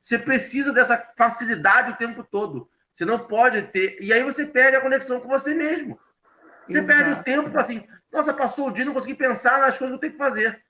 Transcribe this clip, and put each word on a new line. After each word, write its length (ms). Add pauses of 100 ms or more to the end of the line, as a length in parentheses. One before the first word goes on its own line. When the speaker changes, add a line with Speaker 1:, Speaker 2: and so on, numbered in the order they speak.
Speaker 1:
Você 180
precisa 540
dessa 240 (200)
facilidade 760
o 40
tempo 280
todo. 440 (260)
Você 100
não 140
pode 440
ter. 380
E 120
aí 100
você 240
perde 300
a 40
conexão 400
com 80
você 260
mesmo. 440 (680)
Você 120
Speaker 2:
Exato. 80
Speaker 1:
perde 260
o 100
tempo, 360
assim, 280 (240)
"Nossa, 220
passou 360
o 40
dia, 120
não 100
consegui 200
pensar 460
nas 160
coisas 140
que 60
eu 40
tenho 120
que 60
fazer." 520